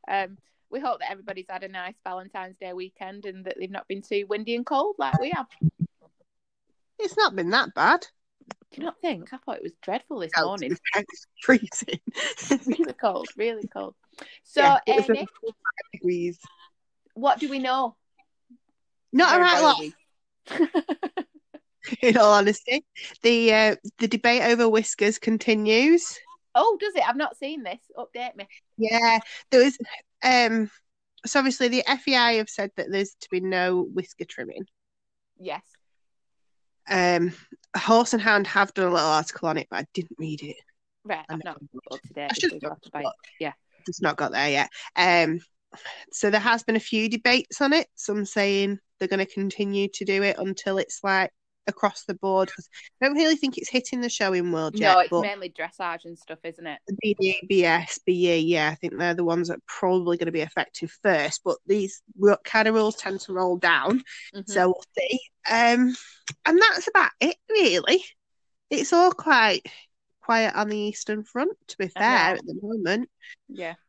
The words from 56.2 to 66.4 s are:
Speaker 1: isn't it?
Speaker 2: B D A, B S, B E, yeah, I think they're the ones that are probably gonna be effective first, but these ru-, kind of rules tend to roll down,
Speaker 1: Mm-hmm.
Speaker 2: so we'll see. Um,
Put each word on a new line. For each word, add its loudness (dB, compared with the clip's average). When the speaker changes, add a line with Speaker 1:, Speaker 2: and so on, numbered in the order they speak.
Speaker 1:
isn't -14
it? -12
Speaker 2:
B 0
D 0
A, -16
B 2
S, 0
B 2
E, 4
yeah, 2
I -6
think -10
they're -2
the -2
ones 0
that -8
are -20
probably 0
gonna -4
be -2
effective -8
first, 0
but -2
these -2
ru-, 6
kind 2
of 2
rules 2
tend -8
to -10
roll 0
down, 2
Speaker 1:
Mm-hmm. -14
Speaker 2:
so 2
we'll -2
see. -2
Um, 4